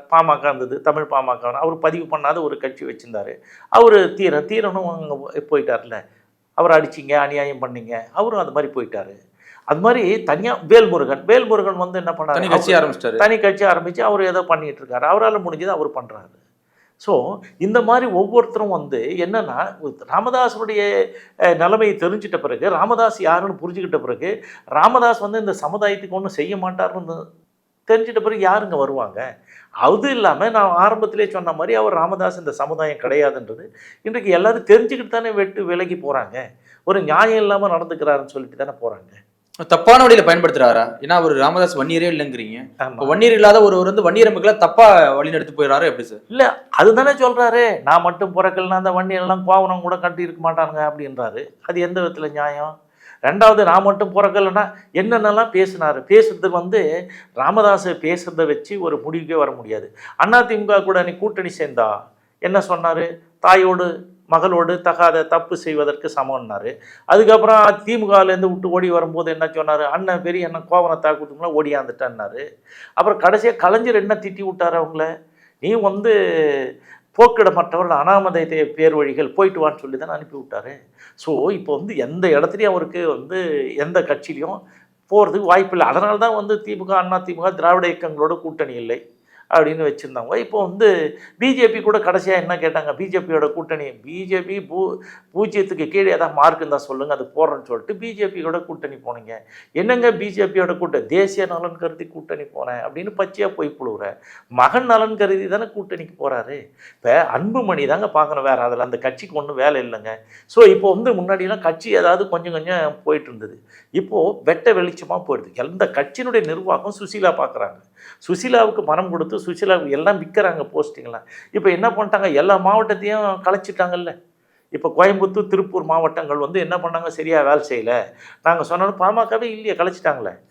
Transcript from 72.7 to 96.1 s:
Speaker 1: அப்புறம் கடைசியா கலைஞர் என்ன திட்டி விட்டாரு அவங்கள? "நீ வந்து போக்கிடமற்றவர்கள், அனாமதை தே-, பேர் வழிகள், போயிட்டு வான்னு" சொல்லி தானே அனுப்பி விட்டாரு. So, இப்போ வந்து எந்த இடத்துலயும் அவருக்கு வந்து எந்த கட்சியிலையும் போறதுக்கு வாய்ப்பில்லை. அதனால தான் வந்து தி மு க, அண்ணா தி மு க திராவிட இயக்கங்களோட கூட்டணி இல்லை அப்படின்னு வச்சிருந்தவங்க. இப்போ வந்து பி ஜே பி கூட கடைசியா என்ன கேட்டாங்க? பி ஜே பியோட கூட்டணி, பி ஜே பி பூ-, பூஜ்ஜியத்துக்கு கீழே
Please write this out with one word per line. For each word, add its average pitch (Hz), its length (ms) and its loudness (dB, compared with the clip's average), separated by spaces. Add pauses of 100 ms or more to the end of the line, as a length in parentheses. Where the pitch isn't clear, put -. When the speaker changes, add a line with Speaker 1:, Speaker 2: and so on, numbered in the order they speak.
Speaker 1:
அப்புறம் 196 320 0
கடைசியா 214 300 4
கலைஞர் 220 480 2
என்ன 202 200 -2
திட்டி 190 240 -12
விட்டாரு 175 340 -2
அவங்கள? 156 240 -4 (580)
"நீ 180 80 -2 (180)
வந்து 208 240 0 (1040)
போக்கிடமற்றவர்கள், 185 840 4
அனாமதை 180 500 2
தே-, 156 260 0
பேர் 160 180 4
வழிகள், 139 420 -2
போயிட்டு 190 240 2
வான்னு" 151 220 -2
சொல்லி 135 140 -10
தானே 160 140 -12
அனுப்பி 151 260 -12
விட்டாரு. 120 360 -14 (420)
So, - 160 -8 (280)
இப்போ 185 180 -8
வந்து 208 180 -10
எந்த 156 320 -2
இடத்துலயும் 175 460 2
அவருக்கு 175 340 -4
வந்து 147 320 -4 (460)
எந்த 175 160 0
கட்சியிலையும் 156 580 -6 (520)
போறதுக்கு 202 420 4
வாய்ப்பில்லை. 185 340 2
அதனால 202 300 0
தான் 220 240 0
வந்து 208 200 -2
தி 208 140 -10
மு 185 100 -12
க, 190 120 0
அண்ணா 180 220 0
தி 180 140 -10
மு 165 80 -12
க 185 100 0
திராவிட 175 360 2
இயக்கங்களோட 160 540 -4
கூட்டணி 151 420 -8
இல்லை 117 160 -6 (540)
அப்படின்னு 160 340 2
வச்சிருந்தவங்க. 131 480 -6
இப்போ 220 220 -4 (100)
வந்து 202 200 2 (500)
பி 262 180 0
ஜே 254 140 2
பி 220 120 -6
கூட 214 160 2
கடைசியா 185 460 0
என்ன 175 120 -4
கேட்டாங்க? 156 400 -2
பி 185 120 -8
ஜே 185 120 -4
பியோட 156 340 -2
கூட்டணி, 156 380 -8
பி 139 380 -16
ஜே 185 120 -2
பி 185 140 -10 (140)
பூ-, 185 260 -4 (380)
பூஜ்ஜியத்துக்கு 190 540 -2
கீழே 196 240 0